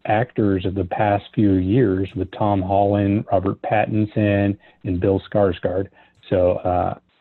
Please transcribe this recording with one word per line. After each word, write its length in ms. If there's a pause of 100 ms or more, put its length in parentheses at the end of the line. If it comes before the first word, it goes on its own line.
actors 600
of 100
the 80
past 400 (100)
few 200
years 600
with 180
Tom 300
Holland, 720
Robert 300
Pattinson, 960 (260)
and 160
Bill 220 (100)
Skarsgård. 560 (420)
So, 280
uh, 420 (220)